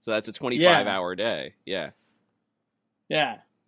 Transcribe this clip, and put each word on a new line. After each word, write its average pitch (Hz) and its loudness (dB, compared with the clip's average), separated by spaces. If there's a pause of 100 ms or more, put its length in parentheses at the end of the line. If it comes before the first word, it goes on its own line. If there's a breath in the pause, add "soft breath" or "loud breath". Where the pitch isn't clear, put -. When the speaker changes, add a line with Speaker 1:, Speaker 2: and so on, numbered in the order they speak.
Speaker 1:
So 113 -6
that's 110 0
a 110 -10
twenty-five 139 4
Speaker 2:
Yeah. 101 -2
Speaker 1:
hour 92 -4
day. 92 -4 (120)
Yeah. 82 -6 (1160)
Speaker 2:
Yeah. 143 0 (300)